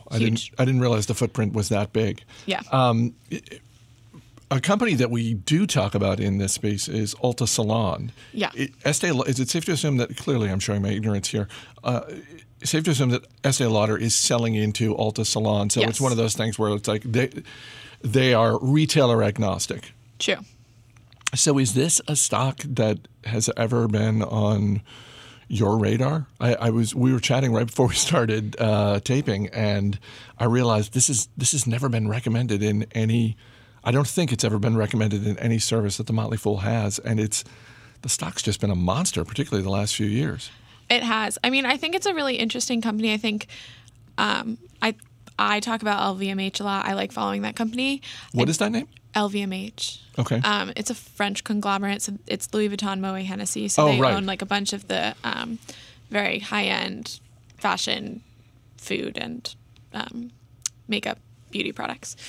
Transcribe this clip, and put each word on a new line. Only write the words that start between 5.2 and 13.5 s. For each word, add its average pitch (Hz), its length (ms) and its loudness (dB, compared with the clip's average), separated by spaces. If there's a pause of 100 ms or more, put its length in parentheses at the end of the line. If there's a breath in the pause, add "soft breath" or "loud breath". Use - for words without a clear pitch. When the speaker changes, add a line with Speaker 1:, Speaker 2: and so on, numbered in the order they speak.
Speaker 1:
do 156 320 2
talk 101 260 2
about 98 260 2
in 98 200 0
this 98 140 0
space 104 340 -2
is 107 280 -2
Ulta 120 320 0
Salon. 107 640 0 (220 loud breath)
Speaker 2:
Yeah. 208 240 -2
Speaker 1:
I-, 135 140 -4 (140)
Estee 156 260 0
La-, 131 140 2
is 131 140 0
it 127 100 0
safe 165 160 -2
to - 60 -2
assume 143 260 0
that, 120 200 -2
clearly 113 320 0
I'm 95 100 0
showing 101 220 0
my 98 80 0
ignorance 104 380 0
here, 104 200 -2 (360 loud breath)
uh, 117 180 -2 (600)
safe 156 200 0
to 170 80 2
assume 131 180 2
that 123 160 0 (180)
Estee 131 220 2